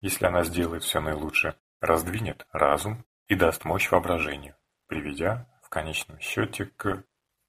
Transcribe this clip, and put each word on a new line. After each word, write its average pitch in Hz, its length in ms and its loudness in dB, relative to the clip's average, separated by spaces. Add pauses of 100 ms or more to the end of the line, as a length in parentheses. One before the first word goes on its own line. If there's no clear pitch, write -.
если 92 240 0
она 87 180 4
сделает 82 380 -2
все - 180 -2
наилучше, 78 560 -2 (240)
раздвинет 82 720 0
разум 78 520 2 (240)
и 104 60 4
даст 87 300 4
мощь 82 260 0
воображению, 76 640 0 (320)
приведя 80 640 -2 (140)
в - 80 -20
конечном 78 500 -6
счете 101 460 -4
к... - 380 -4 (440)